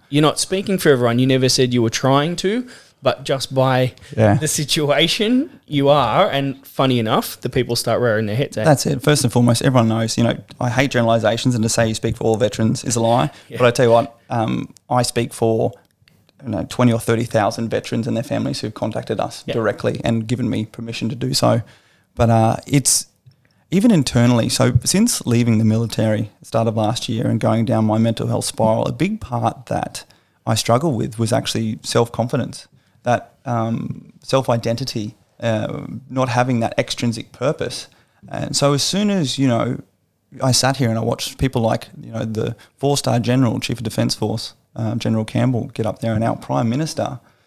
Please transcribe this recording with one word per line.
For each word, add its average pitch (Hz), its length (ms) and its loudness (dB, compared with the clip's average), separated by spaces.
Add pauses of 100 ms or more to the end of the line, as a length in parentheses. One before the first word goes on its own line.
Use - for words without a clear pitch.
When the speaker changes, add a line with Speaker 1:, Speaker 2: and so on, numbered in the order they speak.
Speaker 1:
you're 147 140 2
not - 160 2
speaking 190 400 -2
for 165 100 4
everyone. 123 300 4
You 131 80 4
never 131 220 4
said 127 240 2
you 123 100 4
were 113 80 2
trying 143 460 2
to, 220 280 -2 (380)
but 127 200 0
just 135 300 -4
by 131 400 2 (240)
Speaker 2:
Yeah. 110 180 6
Speaker 1:
the 151 120 0
situation, 165 1000 0 (180)
you 139 220 2
are. 143 400 4
And 135 360 -2
funny 131 340 0
enough, 120 420 -2
the 127 80 -6
people 120 260 0
start 113 260 0
rearing 110 240 2
their 104 100 -2
heads, 139 220 -4
eh? 110 60 -2
Speaker 2:
That's 160 220 4
it. 139 160 -2
First 147 220 2
and 120 100 2
foremost, 120 280 4
everyone 123 280 4
knows, 113 280 -2
you 117 60 4
know, 120 120 2 (240)
I 123 100 -2
hate 131 220 0
generalizations 117 640 2
and 110 80 0
to 117 60 2
say 113 180 2
you 110 80 0
speak - 220 -4
for - 80 -6
all 110 120 4
veterans 110 460 0
is 117 120 -2
a 120 60 0
lie. 123 280 2 (180)
Speaker 1:
Yeah. 113 120 -12
Speaker 2:
But 127 80 6
I 117 40 4
tell 123 140 2
you 113 60 6
what, 117 240 4 (140)
um, 123 400 -2 (200)
I 123 140 2
speak 117 300 -4
for, 117 380 0 (720)
you 123 80 -8
know, 85 180 -4
twenty 123 240 2
or 117 60 0
thirty 113 260 0
thousand 110 440 0
veterans 113 380 -4
and 113 80 -2
their 120 80 -4
families 117 380 -4
who've 113 120 -6
contacted 113 460 -6
us - 260 -6
Speaker 1:
Yeah. 113 100 -6
Speaker 2:
directly 113 480 -2
and 117 240 0
given 117 220 -2
me 110 160 -2
permission 113 440 -8
to 117 60 -6
do 127 180 -4
so. 117 280 2 (540)
But, 117 140 2
uh, 113 280 4 (100)
it's - 380 0 (680)
even 196 200 4
internally. 120 580 4
So 120 240 2 (100)
since 220 440 2
leaving 117 320 4
the 113 60 2
military, 110 680 0 (120)
start 113 240 0
of 110 80 -2
last 113 320 -2
year, 117 200 -2
and 113 120 0
going 113 260 2
down 110 200 2
my 107 140 2
mental 113 280 0
health 117 180 -2
spiral, 110 420 0
a 131 40 -4
big 196 300 -4
part 120 460 -4
that - 360 -6 (440)
I 117 80 0
struggle 127 380 0
with 117 260 -4
was 113 120 -2
actually 113 520 -2
self-confidence, 120 840 -2 (360)
that, 120 300 -2 (120)
um, 117 680 -4 (120)
self-identity, 120 920 -2 (240)
uh, 110 420 -4 (280)
not 127 200 -2
having 123 320 0
that 113 180 -2
extrinsic 117 520 -4
purpose. - 560 -6 (400)
And - 280 -6
so 143 180 2
as 139 80 0
soon 202 300 0
as, 165 260 0
you 135 100 2
know, 120 300 0 (640)
I 131 100 2
sat 131 260 2
here 120 120 0
and 113 80 0
I 117 60 -4
watched - 340 -6
people 131 240 0
like, 113 280 -2 (120)
you 117 100 -16
know, 117 140 -6
the 110 300 -4 (220)
four-star 135 420 0
general, 117 400 2
Chief 120 180 -4
of 117 60 -10
Defence 117 320 -2
Force, - 380 -4 (220)
uh, 113 200 -4
General 110 300 0
Campbell, 120 500 0
get 113 100 -2
up - 140 -4
there, 113 160 -2
and 110 80 0
our 117 120 0
Prime 131 340 -2
Minister, 131 500 -4 (260)